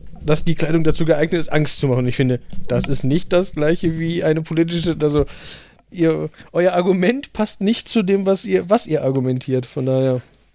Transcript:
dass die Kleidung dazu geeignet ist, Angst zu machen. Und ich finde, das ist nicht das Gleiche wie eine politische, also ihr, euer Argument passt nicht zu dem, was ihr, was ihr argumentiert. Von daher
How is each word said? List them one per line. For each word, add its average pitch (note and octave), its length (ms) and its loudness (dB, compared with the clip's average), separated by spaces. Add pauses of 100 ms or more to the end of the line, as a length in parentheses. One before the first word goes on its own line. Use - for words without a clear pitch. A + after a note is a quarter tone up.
(240)
dass D3+ 200 2
die D#3+ 120 4
Kleidung D#3+ 260 2
dazu D#3 220 4
geeignet D#3+ 360 2
ist, - 120 -2
Angst D3+ 260 0
zu - 80 -2
machen. B2+ 140 2
Und B2 80 0
ich A#2 80 -2
finde, B2+ 240 0 (260)
das B2 220 0
ist - 160 0
nicht C#3+ 280 0
das F#3 200 2
Gleiche D#3+ 480 0
wie E3 240 -2
eine D#3+ 180 0
politische, E3 580 -2
also D3 260 2 (640)
ihr, D#3+ 380 0 (240)
euer F3+ 200 2
Argument F#3 600 0
passt - 280 -4
nicht G#3 280 -2
zu A3+ 140 0
dem, G3 240 0
was F#3+ 180 0
ihr, F#3 240 0
was G#3+ 200 2
ihr D3+ 160 -2
argumentiert. B2+ 600 -2
Von C3 220 -6
daher C3 340 0 (340)